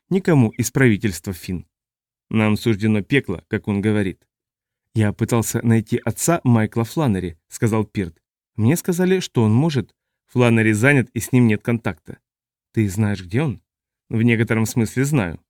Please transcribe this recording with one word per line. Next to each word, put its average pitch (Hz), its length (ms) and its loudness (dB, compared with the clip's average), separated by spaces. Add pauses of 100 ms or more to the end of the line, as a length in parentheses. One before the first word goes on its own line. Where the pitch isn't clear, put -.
никому 165 420 2
из - 200 -4
правительства, 107 640 0
Финн. 87 340 -8 (640)
Нам 107 260 0
суждено 107 460 0
пекло, 101 460 -2
как 107 200 -6
он 101 140 -2
говорит. 104 440 -2 (680)
Я 107 180 2
пытался 113 520 -2
найти 113 380 0
отца - 400 -2
Майкла 113 420 2
Фланнери, 95 540 -4 (100)
сказал 110 360 -2
Пирт. 92 380 -8 (340)
Мне 117 200 2
сказали, 180 440 0
что - 220 -2
он 107 100 2
может. 139 420 0 (340)
Фланнери 113 440 2
занят 120 400 2
и 113 80 -6
с - 120 -10
ним 123 140 6
нет 107 160 0
контакта. - 560 -6 (540)
Ты 110 160 0
знаешь, 101 340 -2
где 95 200 -4
он? 131 180 -4 (480)
В 113 140 -2
некотором 113 440 2
смысле 120 380 -2
знаю. 110 460 -2